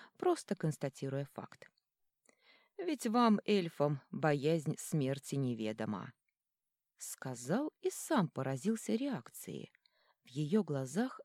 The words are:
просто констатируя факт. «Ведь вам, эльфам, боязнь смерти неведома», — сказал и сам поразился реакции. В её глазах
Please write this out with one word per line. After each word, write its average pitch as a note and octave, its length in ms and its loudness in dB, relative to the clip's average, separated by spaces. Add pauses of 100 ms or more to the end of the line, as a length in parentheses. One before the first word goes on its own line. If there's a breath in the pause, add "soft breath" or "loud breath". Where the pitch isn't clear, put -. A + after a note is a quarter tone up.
(160 loud breath)
просто - 400 0
констатируя C#3 680 -2
факт. - 440 -16 (1080 soft breath)
«Ведь E4+ 280 -2
вам, A3+ 380 6
эльфам, E3 560 2 (100)
боязнь D3 680 2
смерти C#3 560 0
неведома», — A2 760 -2 (880)
сказал C3+ 760 -4 (100)
и F#4 80 0
сам G#3 380 2
поразился C3+ 640 -2
реакции. A3+ 760 -6 (540 soft breath)
В - 40 -20
её D3+ 360 2
глазах D3 600 -2